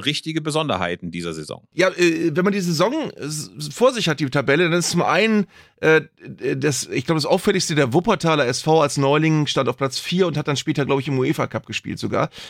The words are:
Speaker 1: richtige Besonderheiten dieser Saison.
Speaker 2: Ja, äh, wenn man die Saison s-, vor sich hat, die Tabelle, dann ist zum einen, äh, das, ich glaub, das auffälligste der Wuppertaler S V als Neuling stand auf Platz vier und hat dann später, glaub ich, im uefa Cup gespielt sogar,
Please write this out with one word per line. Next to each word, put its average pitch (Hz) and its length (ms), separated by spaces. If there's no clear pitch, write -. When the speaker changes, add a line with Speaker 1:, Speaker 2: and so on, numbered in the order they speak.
Speaker 1:
richtige 156 380
Besonderheiten 95 720
dieser 85 220
Saison. 76 400
Speaker 2:
Ja, 185 160
äh, 165 460
wenn 180 80
man 202 100
die 202 80
Saison 180 500
s-, 151 400
vor 254 220
sich 185 160
hat, 147 100
die 147 120
Tabelle, 143 320
dann 170 160
ist 170 100
zum 165 140
einen, 202 420
äh, 156 220
das, 135 320
ich 127 180
glaub, 165 120
das 151 100
auffälligste 185 480
der 135 180
Wuppertaler 160 540
S 127 160
V 160 180
als 143 160
Neuling 151 480
stand 135 240
auf 127 80
Platz 135 220
vier 180 260
und 151 120
hat 147 100
dann 139 100
später, 143 300
glaub 139 120
ich, 131 80
im 135 120
uefa 135 260
Cup - 220
gespielt - 320
sogar, 113 320